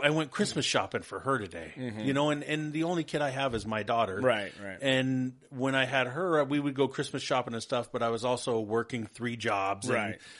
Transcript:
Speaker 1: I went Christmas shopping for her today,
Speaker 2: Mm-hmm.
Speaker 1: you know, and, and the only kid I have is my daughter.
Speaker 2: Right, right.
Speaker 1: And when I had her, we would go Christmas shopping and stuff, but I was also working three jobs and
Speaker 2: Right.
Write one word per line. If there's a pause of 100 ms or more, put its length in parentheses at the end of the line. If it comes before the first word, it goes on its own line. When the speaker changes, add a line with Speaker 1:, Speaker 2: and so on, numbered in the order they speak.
Speaker 1:
I
went
Christmas
shopping
for
her
today,
Speaker 2:
Mm-hmm.
Speaker 1:
you
know,
and,
and
the
only
kid
I
have
is
my
daughter.
Speaker 2:
Right, (100)
right.
Speaker 1:
And (160)
when
I
had
her,
we
would
go
Christmas
shopping
and
stuff,
but
I
was
also
working
three
jobs
and
Speaker 2:
Right. (200)